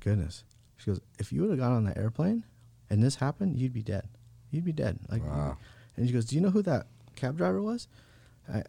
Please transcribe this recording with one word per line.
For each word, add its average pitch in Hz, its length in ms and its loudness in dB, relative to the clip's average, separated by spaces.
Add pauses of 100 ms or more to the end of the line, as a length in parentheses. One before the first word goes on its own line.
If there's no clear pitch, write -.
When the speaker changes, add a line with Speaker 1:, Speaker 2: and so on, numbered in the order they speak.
Speaker 1:
goodness." 98 440 0 (320)
She - 140 -10
goes, 92 100 0 (180)
"If - 140 -6
you 139 100 0
would've 185 160 2
got 123 140 2
on 117 140 4
that 95 120 0
airplane 175 460 0 (460)
and 107 120 6
this 135 140 4
happened, 147 420 0
you'd 127 140 0
be 113 100 -4
dead. 104 260 -4 (420)
You'd 160 140 -2
be 175 80 0
dead." 135 260 -2 (100)
Like, 80 160 -2
Speaker 2:
Wow. 73 320 -2 (400)
Speaker 1:
and 120 100 0
she 123 60 2
goes, 120 140 2
"Do 131 100 -2
you 156 60 4
know 196 80 4
who 208 120 4
that 156 240 0 (300)
cab 135 200 -4
driver 185 260 2
was?" 226 260 -4 (600)
I, 107 200 -2